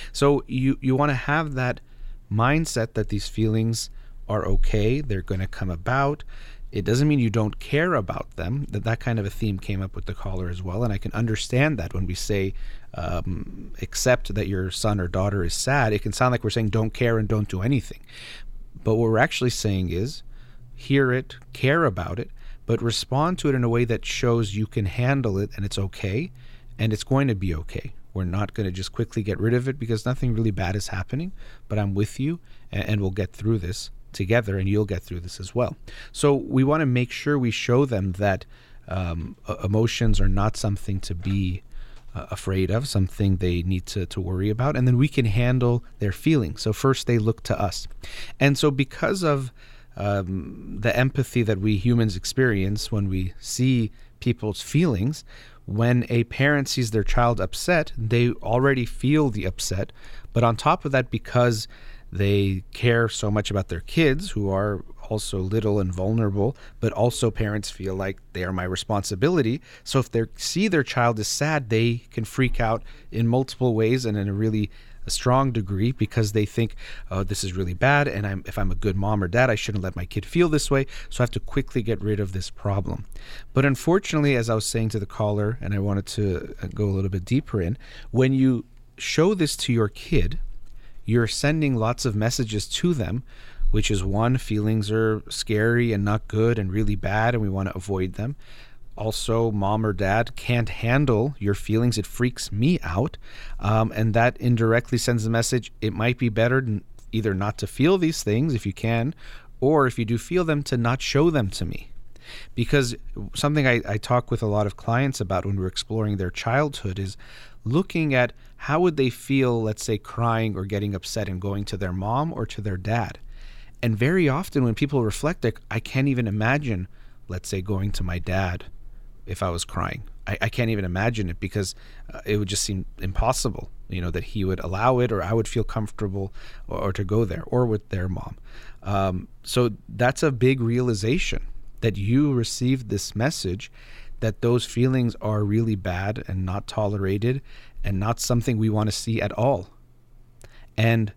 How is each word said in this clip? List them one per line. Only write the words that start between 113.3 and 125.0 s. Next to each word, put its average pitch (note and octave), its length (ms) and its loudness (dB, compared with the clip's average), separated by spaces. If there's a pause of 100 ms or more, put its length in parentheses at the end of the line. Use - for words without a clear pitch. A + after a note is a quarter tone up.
something D3 320 2
I, A#2+ 220 6
I G#2 80 0
talk B2 340 0
with A#2 120 0
a A2+ 40 0
lot G#2 200 2
of G2+ 100 -4
clients B2+ 460 0
about F#2 240 -2
when G2+ 100 0
we're F#2 120 0
exploring G#2+ 500 -2
their F2+ 120 -2
childhood A#2+ 680 -2
is G2 180 -6 (480)
looking D3+ 480 0
at B2 220 4 (220)
how D3+ 240 0
would F3 180 4
they C3 100 4
feel, B2 540 2
let's A2 200 -2
say, A2 140 0
crying A2+ 580 -2
or F#2 120 -4
getting G2+ 280 -2
upset G2+ 360 -4
and F2+ 100 -4
going G2+ 240 -4
to F#2+ 140 -6
their F#2 160 -2
mom A2+ 360 -2
or - 140 -4
to - 160 -8
their G2 160 -4
dad. G#2 420 -2 (640)
And A2 140 2
very D3+ 320 4
often C#3 360 0
when A2+ 100 4
people C#3 280 0